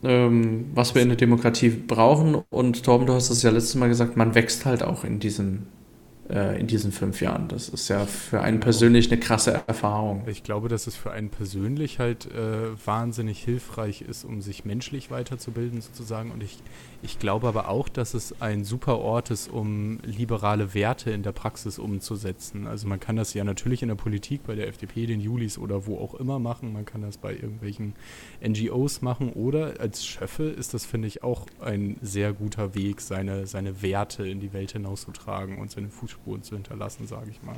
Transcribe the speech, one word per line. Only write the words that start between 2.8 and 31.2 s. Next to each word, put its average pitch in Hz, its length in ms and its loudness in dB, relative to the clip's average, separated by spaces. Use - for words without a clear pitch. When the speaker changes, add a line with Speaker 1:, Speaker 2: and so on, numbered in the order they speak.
Speaker 1:
Torben, 127 220 8
du 127 80 6
hast 123 160 4
es 120 120 2
ja 117 80 8
letztes 117 240 4
Mal 123 140 6
gesagt, 120 280 4
man 113 200 6
wächst - 280 4
halt 123 200 2
auch - 180 -2
in 110 160 -2
diesem, 101 480 -2
äh, 101 300 0
in 110 80 0
diesen 104 240 2
fünf 98 280 -2
Jahren. - 280 0
Das - 200 -6
ist - 200 -6
ja 101 180 2
für - 340 -2
einen 110 180 2
Speaker 2:
Genau. 113 60 0
Speaker 1:
persönlich 117 460 8
eine 117 80 4
krasse 113 480 2
Erfahrung. 104 600 0
Speaker 2:
Ich 104 160 -8
glaube, 107 240 -2
dass 117 180 -2
es 113 80 -8
für - 160 -8
einen 104 200 -6
persönlich 104 680 -4
halt, 120 280 0
äh, 110 420 -4
wahnsinnig 110 580 -2
hilfreich 113 600 -4
ist, - 220 -12
um 110 160 -8
sich 98 240 -12
menschlich 123 460 -6
weiterzubilden 120 680 -6
sozusagen. 110 500 -10
Und 113 120 -10
ich, 98 160 -12
ich - 160 -8
glaube 107 300 2
aber 110 200 0
auch, 113 220 0
dass - 240 -4
es - 260 -6
ein 104 240 -2
super 117 340 0
Ort 113 320 0
ist, - 220 -6
um 107 500 -2
liberale 104 680 0
Werte 107 380 0
in 104 120 -2
der 101 100 -2
Praxis - 460 -6
umzusetzen. 101 880 -6
Also 107 220 -6
man 98 100 -2
kann - 180 -4
das 110 180 -2
ja 101 100 -2
natürlich 120 380 -2
in 120 60 -2
der 110 60 0
Politik, 104 520 -4
bei 113 80 -6
der 104 140 -4
F - 100 -12
D 104 80 -12
P, 113 180 -4
den 113 160 -2
Julis 110 380 -4
oder 101 280 -4
wo 104 120 -4
auch 98 160 -8
immer 131 240 -4
machen. 117 340 -6
Man 104 140 -8
kann 110 160 -10
das 104 160 -10
bei 98 160 -8
irgendwelchen 107 580 -8
N 110 140 0
G 110 160 0
Os 135 320 0
machen. 123 320 -2
Oder 143 440 0
als - 280 -6
Schöffe - 380 -6
ist - 280 -6
das, - 140 -6
finde 110 220 -2
ich, - 140 -10